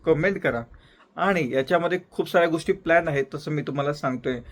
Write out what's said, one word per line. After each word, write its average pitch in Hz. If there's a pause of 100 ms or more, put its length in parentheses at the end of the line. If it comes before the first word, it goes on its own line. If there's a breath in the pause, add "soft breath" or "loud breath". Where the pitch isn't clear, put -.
कमेंट 175
करा. 120 (540 soft breath)
आणि 170
याच्यामध्ये 170 (120)
खूप 165
साऱ्या 170
गोष्टी 160
प्लॅन 170
आहेत, 139 (100)
तसं 151
मी 151
तुम्हाला 143
सांगतोय. 127 (120 soft breath)